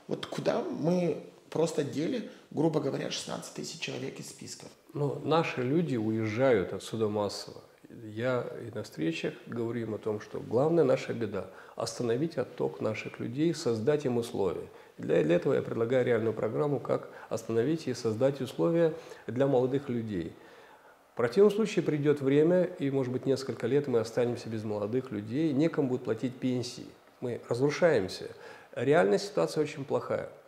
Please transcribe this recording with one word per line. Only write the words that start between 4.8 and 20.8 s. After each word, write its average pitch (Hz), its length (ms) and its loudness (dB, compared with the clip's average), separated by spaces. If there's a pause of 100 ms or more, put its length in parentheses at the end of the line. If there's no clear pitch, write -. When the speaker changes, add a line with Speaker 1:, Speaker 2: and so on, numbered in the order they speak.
Speaker 2:
Ну, 139 320 -2
наши 156 360 0
люди 139 360 2
уезжают 110 760 2
отсюда 110 360 -2
массово. 104 520 -4 (440)
Я 117 420 -2 (140)
и 117 140 -10
на 107 80 -6
встречах 165 520 -4 (120)
говорю 117 360 -4
им 107 120 -4
о 101 40 -4
том, 107 220 -4
что - 200 -10
главная 143 440 4
наша 135 280 2
беда — 104 340 -4 (300)
остановить 123 640 -2
отток 135 420 -4
наших 110 400 -4
людей, 139 340 0
создать 127 500 0
им 120 140 0
условия. 98 500 -2 (300)
Для, 165 240 4
для 160 140 4
этого 156 180 2
я 123 80 2
предлагаю 120 420 2
реальную 113 280 2
программу, 131 480 0
как - 280 -2 (200)
остановить 120 600 0
и 127 60 -2
создать 120 460 0
условия 165 540 2 (320)
для 127 200 2
молодых 135 420 2
людей. 110 440 -4 (800)